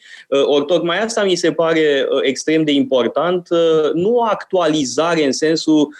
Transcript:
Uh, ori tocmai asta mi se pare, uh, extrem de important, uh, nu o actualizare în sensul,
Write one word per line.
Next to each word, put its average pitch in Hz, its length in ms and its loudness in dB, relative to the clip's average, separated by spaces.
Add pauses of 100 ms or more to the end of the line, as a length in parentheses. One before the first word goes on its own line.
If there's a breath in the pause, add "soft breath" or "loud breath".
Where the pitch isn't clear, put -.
(280 loud breath)
Uh, 139 160 2
ori 143 200 2
tocmai 170 360 0
asta 226 240 -2
mi 190 100 0
se 170 180 0
pare, 156 580 2
uh, 135 120 0
extrem 156 420 -2
de 151 80 0
important, 139 800 0
uh, 160 440 2
nu 185 200 0
o 240 80 2
actualizare 160 1000 0
în 131 80 0
sensul, 151 680 0